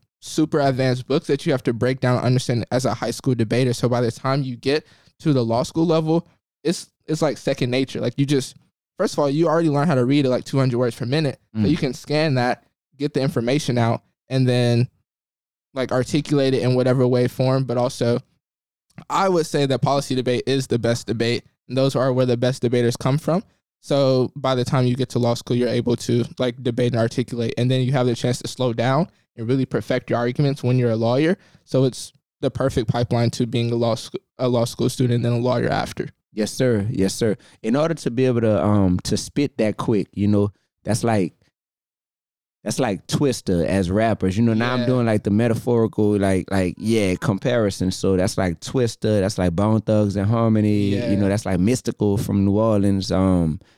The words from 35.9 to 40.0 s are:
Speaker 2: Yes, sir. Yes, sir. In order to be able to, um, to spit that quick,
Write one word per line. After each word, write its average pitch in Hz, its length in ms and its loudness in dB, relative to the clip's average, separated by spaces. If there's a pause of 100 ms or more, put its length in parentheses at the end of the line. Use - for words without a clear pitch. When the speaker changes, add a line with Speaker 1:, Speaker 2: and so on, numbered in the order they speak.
Speaker 2:
Yes, 104 200 -4
sir. 113 380 0
Yes, 95 240 0
sir. 110 220 0 (260)
In 113 120 0
order 160 200 2
to 139 160 -6
be 123 160 2
able 117 160 2
to, 104 200 2
um, 95 420 4
to 107 120 -2
spit - 420 -4
that 107 200 0
quick, 104 340 0